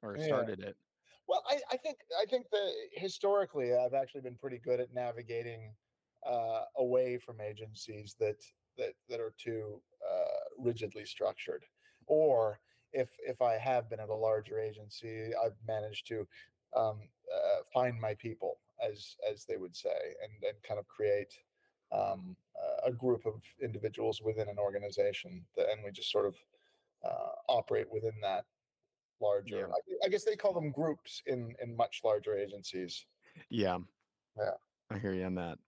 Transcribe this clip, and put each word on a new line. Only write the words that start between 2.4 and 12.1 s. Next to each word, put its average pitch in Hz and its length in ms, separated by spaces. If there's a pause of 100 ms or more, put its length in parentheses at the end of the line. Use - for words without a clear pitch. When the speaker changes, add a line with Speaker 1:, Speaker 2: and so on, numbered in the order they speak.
Speaker 2:
that 202 220 (200)
historically 175 840
I've 123 200
actually 135 260
been 123 160
pretty 127 220
good 123 220
at 123 120
navigating, 117 840 (500)
uh, 113 400 (120)
away 127 420
from 117 220
agencies 107 800
that, 104 260 (320)
that, 127 180 (140)
that 120 120
are 113 180
too, 107 440 (260)
uh, 90 160 (340)
rigidly 110 460
structured. - 600 (420)
Or 131 540 (320)